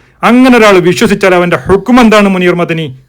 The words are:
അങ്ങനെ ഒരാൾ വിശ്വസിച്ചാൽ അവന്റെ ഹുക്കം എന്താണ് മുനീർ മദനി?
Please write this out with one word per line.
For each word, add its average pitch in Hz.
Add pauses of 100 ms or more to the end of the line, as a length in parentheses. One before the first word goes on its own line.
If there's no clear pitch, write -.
(240)
അങ്ങനെ 247
ഒരാൾ 208
വിശ്വസിച്ചാൽ 185
അവന്റെ 175
ഹുക്കം 202
എന്താണ് 214
മുനീർ 180
മദനി? 160 (120)